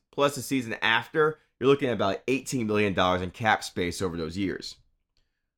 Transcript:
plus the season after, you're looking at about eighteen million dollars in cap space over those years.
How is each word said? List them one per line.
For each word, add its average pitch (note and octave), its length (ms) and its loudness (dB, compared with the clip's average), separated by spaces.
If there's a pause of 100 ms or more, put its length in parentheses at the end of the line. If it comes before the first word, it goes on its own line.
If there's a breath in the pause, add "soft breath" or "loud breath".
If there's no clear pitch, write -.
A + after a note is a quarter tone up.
(120)
plus C#3+ 240 2
the C3+ 60 -8
season A#2 400 -4
after, D3+ 580 2 (200 soft breath)
you're B2+ 100 4
looking C#3 200 4
at A#2 60 0
about G2 320 0
eighteen B2+ 400 -2
million G#2 260 2
dollars F#2 280 2
in F2+ 100 -6
cap G#2+ 320 0
space F2 380 -6
over E2+ 160 -4
those E2 200 -6
years. - 380 -6 (840)